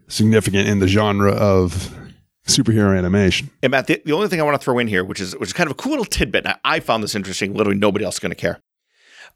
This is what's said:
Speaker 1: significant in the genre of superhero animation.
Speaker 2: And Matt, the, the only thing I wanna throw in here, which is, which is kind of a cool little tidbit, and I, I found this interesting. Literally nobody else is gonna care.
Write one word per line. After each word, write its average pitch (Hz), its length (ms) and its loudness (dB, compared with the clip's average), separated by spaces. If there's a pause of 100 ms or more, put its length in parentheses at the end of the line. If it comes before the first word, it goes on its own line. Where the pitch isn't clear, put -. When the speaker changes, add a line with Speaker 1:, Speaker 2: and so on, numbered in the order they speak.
Speaker 1:
significant 107 600 2
in 104 120 2
the 95 80 4
genre 101 440 2
of 92 640 0 (520)
superhero 107 500 2
animation. 92 540 2 (100)
Speaker 2:
And 131 80 2
Matt, 131 160 0
the, - 180 -2
the 151 100 -2
only 190 160 0
thing 165 100 -2
I 156 40 0
wanna 147 140 0
throw 123 220 -2
in 120 80 -2
here, 92 160 0
which 95 180 -8
is, 92 160 -8
which 98 120 -6
is - 40 -10
kind 175 140 0
of 135 60 -6
a - 20 -6
cool - 160 -6
little 269 140 -2
tidbit, 110 400 -2
and 101 180 -4
I, 151 140 0
I - 20 -4
found 113 240 -2
this 101 100 -6
interesting. 95 400 -4
Literally 101 260 0
nobody 104 240 2
else 90 120 -6
is - 40 -8
gonna 87 140 -6
care. - 260 -4 (760)